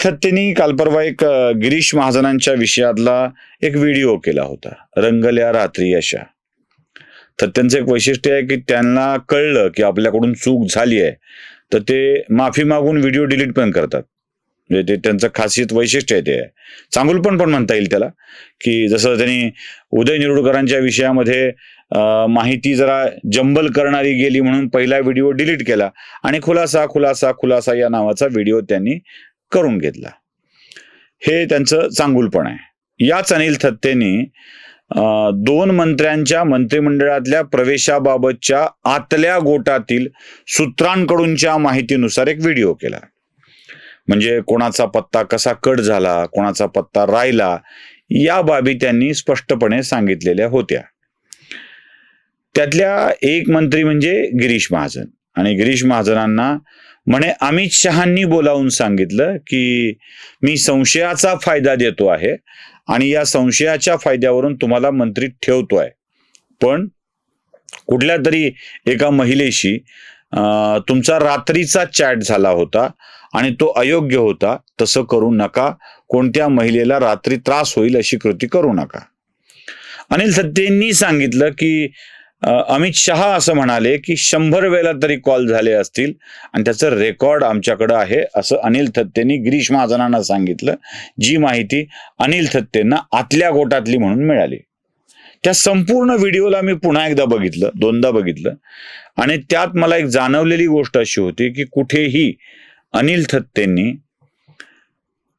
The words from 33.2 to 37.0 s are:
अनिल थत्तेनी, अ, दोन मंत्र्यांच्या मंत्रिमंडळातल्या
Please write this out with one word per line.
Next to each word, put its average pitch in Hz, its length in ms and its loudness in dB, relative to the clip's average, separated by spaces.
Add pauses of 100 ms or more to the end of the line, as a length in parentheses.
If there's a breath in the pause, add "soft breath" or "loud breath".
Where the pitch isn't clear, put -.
अनिल 156 280 0
थत्तेनी, 117 600 0 (720 loud breath)
अ, 107 440 0
दोन 143 360 2
मंत्र्यांच्या 156 720 0
मंत्रिमंडळातल्या 143 1000 0